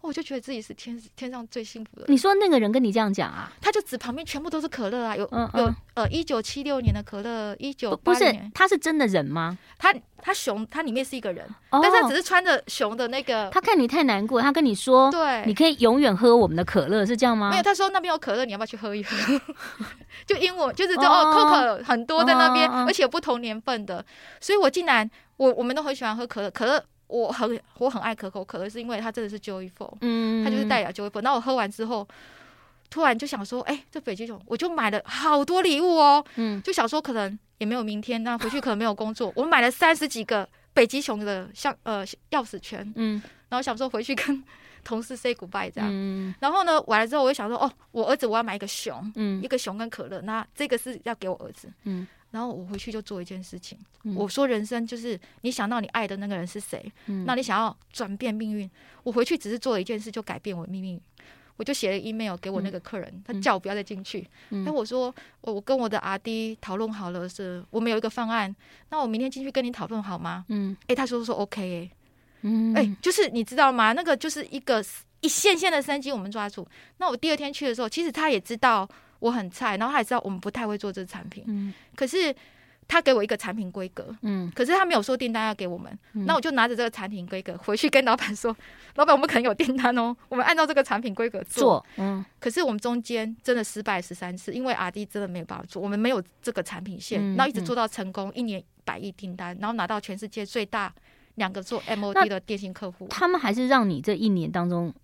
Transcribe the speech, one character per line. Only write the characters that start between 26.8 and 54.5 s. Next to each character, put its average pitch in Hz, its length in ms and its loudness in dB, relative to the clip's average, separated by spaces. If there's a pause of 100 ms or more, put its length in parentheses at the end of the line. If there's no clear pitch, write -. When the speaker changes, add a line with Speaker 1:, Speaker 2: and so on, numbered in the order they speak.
Speaker 1:
我 233 260 -2
很， 247 280 -2 (180)
我 254 120 2
很 240 100 -6
爱 226 140 -2
可 196 160 -10
口 190 140 -10
可 - 140 -12
乐， 190 100 -6
是 226 120 -12
因 226 60 -10
为 226 140 -6
它 226 100 -6
真 233 140 -6
的 202 40 -6
是 208 120 -10
Joyful， 190 600 -12
Speaker 2:
嗯。 226 440 0
Speaker 1:
它 214 60 2
就 214 60 2
是 214 80 0
代 220 160 2
表 185 120 -4
Joyful。 202 300 -6
那 269 120 2
我 233 60 2
喝 262 160 0
完 214 120 0
之 220 180 -6
后， 220 200 -4 (840)
突 320 140 -2
然 247 160 4
就 285 80 -6
想 220 180 -6
说 247 220 -6
，“哎， 285 240 -4
这 311 100 -10
北 214 140 -6
极 214 100 -10
熊”， 220 220 -12
我 233 100 -4
就 349 160 -2
买 233 200 0
了 208 120 -2
好 285 400 4
多 359 160 4
礼 320 200 4
物 349 160 6
哦。 285 280 8 (120)
Speaker 2:
嗯。 214 260 -2
Speaker 1:
就 190 100 -2
想 226 160 2
说 302 140 0
可 277 100 -6
能 208 240 -2 (220)
也 214 80 -4
没 226 80 0
有 247 80 -4
明 214 180 -6
天， 226 220 -4
那 233 160 -2
回 226 100 -4
去 269 120 -2
可 254 100 -2
能 208 80 0
没 226 60 0
有 214 100 2
工 220 180 -4
作。 214 220 -4
我 262 100 0
买 320 160 4
了 240 80 6
三 320 280 4
十 311 100 -2
几 233 180 -6
个 202 240 -2 (240)
北 226 140 8
极 262 140 -2
熊 226 180 -4
的 202 340 -6
像， - 300 -4
呃， 202 240 -4 (240)
钥 277 140 0
匙 214 160 -12
圈。 208 340 -12
Speaker 2:
嗯。 214 260 -2 (280)
Speaker 1:
然 247 100 -2
后 262 40 -2
想 240 140 -4
说 262 140 -2
回 220 100 -2
去 254 140 -2
跟 269 300 -2 (400)
同 233 180 -6
事 247 140 -12
say 240 180 -2
goodbye 190 340 -6
这 - 120 -8
样。 208 100 0
Speaker 2:
嗯。 190 480 -4
Speaker 1:
然 285 140 0
后 381 100 4
呢， 320 200 4
完 208 180 2
了 226 80 0
之 277 80 -2
后 277 80 4
我 262 60 6
就 285 40 0
想 208 140 -6
说 240 100 -4
，“哦， 269 100 2 (220)
我 226 180 -2
儿 262 60 4
子 302 100 -2
我 220 120 0
要 233 60 2
买 208 120 -4
一 208 40 -8
个 202 100 -10
熊， - 480 -8
Speaker 2:
嗯。 196 260 -4
Speaker 1:
一 262 60 -8
个 254 100 0
熊 202 180 -6
跟 226 140 -8
可 135 160 -12
乐， 180 140 -12
那 220 340 -6
这 285 140 -4
个 240 100 0
是 240 240 -10
要 - 140 -6
给 185 120 -8
我 185 60 -4 (100)
儿 - 60 -14
子。” - 180 -20 (140)
Speaker 2:
嗯。 185 240 -8 (240)
Speaker 1:
然 220 100 -10
后 247 120 -6
我 180 120 -10
回 196 140 -12
去 220 140 -12
就 214 100 -10
做 196 180 -12
一 180 40 -10
件 185 180 -14
事 180 160 -16
情， - 180 -18 (280)
Speaker 2:
嗯。 208 100 -6
Speaker 1:
我 196 140 -2
说 277 180 2
人 220 180 0